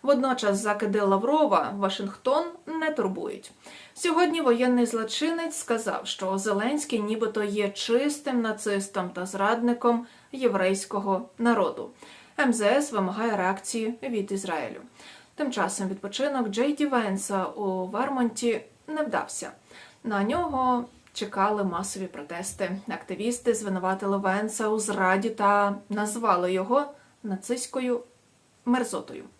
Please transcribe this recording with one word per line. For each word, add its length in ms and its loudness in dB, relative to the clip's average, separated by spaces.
Водночас 560 2
закиди 420 0
Лаврова 760 4
Вашингтон 680 0
не 240 -2
турбують. 600 -6
Сьогодні 460 2
воєнний 460 4
злочинець 720 -2
сказав, 500 -4
що 320 -4
Зеленський 640 0
нібито 420 -2
є 260 0
чистим 760 0
нацистом 680 -2
та 160 -6
зрадником 800 0
єврейського 960 4
народу. 520 4
М 120 8
З 100 2
С 300 4
вимагає 440 0
реакції 680 -2
від 300 -2
Ізраїлю. 480 -4
Тим 180 -2
часом 360 -2
відпочинок 600 -2
Джей 240 0
Ді 140 0
Венса 580 -2
у 420 -4
Вермонті 760 -2
не 160 -4
вдався. 480 -6
На 200 0
нього 600 0
чекали 520 0
масові 420 -4
протести. 640 -8
Активісти 680 -2
звинуватили 600 -2
Венса 520 0
у 100 2
зраді 520 2
та 440 4
назвали 640 2
його 320 2
нацистською 760 -2
мерзотою. 600 0